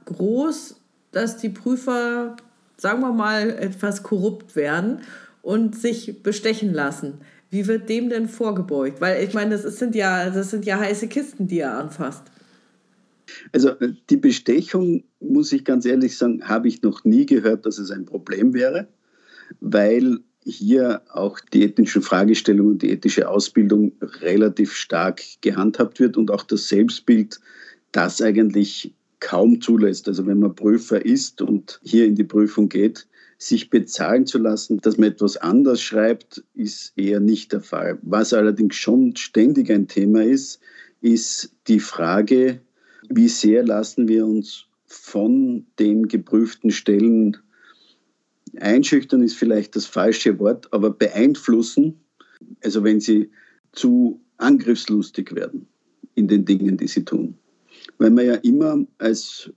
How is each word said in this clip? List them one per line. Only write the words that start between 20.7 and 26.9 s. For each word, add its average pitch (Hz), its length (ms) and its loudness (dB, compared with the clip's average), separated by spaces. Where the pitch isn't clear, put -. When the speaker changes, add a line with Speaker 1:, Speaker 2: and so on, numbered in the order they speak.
Speaker 2:
auch - 280 -6
die - 240 2
ethischen 101 400 2
Fragestellungen 104 720 2
und 98 100 -2
die 104 80 0
ethische - 360 0
Ausbildung 104 680 2
relativ 101 520 0
stark 92 500 -4
gehandhabt 104 580 0
wird 120 180 2
und 107 120 0
auch 101 140 -2
das - 240 -6
Selbstbild 110 720 2